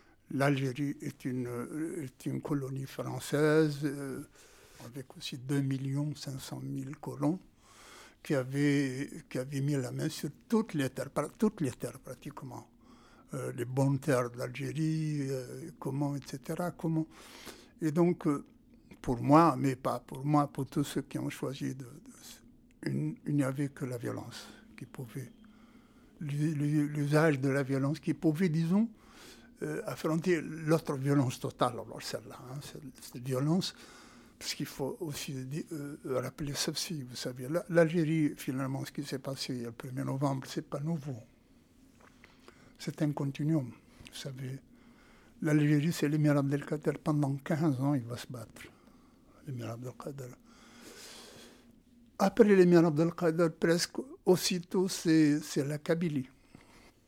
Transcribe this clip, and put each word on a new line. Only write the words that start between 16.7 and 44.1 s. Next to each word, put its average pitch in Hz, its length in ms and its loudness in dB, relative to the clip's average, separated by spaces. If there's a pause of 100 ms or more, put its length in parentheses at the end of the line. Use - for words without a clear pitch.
comment. 160 340 -2 (760)
Et 156 100 2
donc, 170 360 4
euh, 143 180 0 (560)
pour 123 200 0
moi, 143 360 8
mais 131 180 2
pas 123 240 -2
pour 135 240 -12
moi, 147 240 4
pour 135 200 -6
tous 147 180 0
ceux - 160 -4
qui - 180 -6
ont 135 100 -2
choisi, 135 460 -6
de, 127 80 -12
de, - 1080 -14
une, 147 260 -2 (100)
il 147 100 0
n'y 143 80 6
avait 135 240 -2
que 139 160 -10
la 123 140 -6
violence 117 500 -8 (300)
qui 131 80 -14
pouvait, - 480 -12 (880)
l'u-, 151 320 0
l'u-, 147 340 2
l'usage 147 540 4
de 139 80 2
la 139 140 2
violence 135 360 0
qui 151 140 0
pouvait, 160 340 2
disons, 165 400 4 (760)
euh, 151 220 -4
affronter 160 540 0
l'autre 156 540 0
violence 135 480 2
totale, 123 320 0
alors 113 280 -10
celle-là, 107 380 -8 (100)
hein, 139 120 -12
cette, - 200 -14 (200)
cette 123 260 -12
violence, 143 480 2 (640)
parce - 160 -8
qu'il 147 100 -6
faut - 340 -6
aussi 156 320 -8
di-, 131 400 -6
euh, 143 340 -8
rappeler 139 480 -4
ceci, 147 500 -4
vous 123 120 -14
savez, 127 320 -8
la, 165 220 -2
l'Algérie, 160 640 4
finalement, 135 480 -4
ce - 80 -12
qui 143 120 -6
s'est 139 160 -6
passé 131 440 -6
le 117 80 -8
premier 131 320 -8
novembre, 135 440 0
c'est - 200 -6
pas 143 140 -6
nouveau. 147 340 -4 (1600)
C'est - 260 -6
un 147 100 2
continuum, 143 560 0
vous - 480 -20